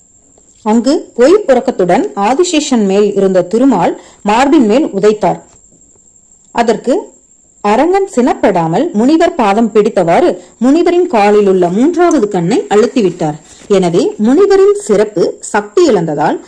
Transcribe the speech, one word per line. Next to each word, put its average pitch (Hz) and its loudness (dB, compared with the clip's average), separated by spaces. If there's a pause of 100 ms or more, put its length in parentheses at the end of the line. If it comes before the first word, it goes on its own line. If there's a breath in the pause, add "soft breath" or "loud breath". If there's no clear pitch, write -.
(640)
அங்கு 226 0 (200)
பொய் 294 4
உறக்கத்துடன் 233 0 (120)
ஆதிசேஷன் 262 -2
மேல் 202 0
இருந்த 190 0
திருமால் 226 0 (300 loud breath)
மார்பின் 262 2
மேல் 247 0
உதைத்தார். 196 0 (1160)
அதற்கு 233 -2 (680)
அரங்கன் 349 0
சினப்படாமல் 220 0
முனிவர் 320 0
பாதம் 208 0
பிடித்தவாறு 208 2 (280 loud breath)
முனிவரின் 339 2
காலில் 208 2
உள்ள 185 2
மூன்றாவது 294 0
கண்ணை 185 -2 (100)
அழுத்திவிட்டார். 196 0 (300 loud breath)
எனவே 185 0 (160)
முனிவரின் 392 2
சிறப்பு 214 -2 (160)
சக்தி 208 -2
இழந்ததால் 170 -2